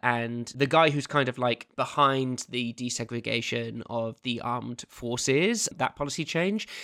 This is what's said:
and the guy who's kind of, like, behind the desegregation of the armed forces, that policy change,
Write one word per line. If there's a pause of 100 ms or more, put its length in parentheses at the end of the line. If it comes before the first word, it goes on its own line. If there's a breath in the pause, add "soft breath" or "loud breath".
and
the
guy
who's
kind
of,
like,
behind
the
desegregation
of
the
armed
forces,
that
policy
change, (160 loud breath)